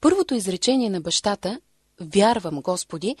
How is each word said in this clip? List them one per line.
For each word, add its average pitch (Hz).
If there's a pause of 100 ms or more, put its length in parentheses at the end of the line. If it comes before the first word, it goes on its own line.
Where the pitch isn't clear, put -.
Първото 339
изречение 226
на 185
бащата: 196 (400)
„Вярвам, 180
Господи“, 180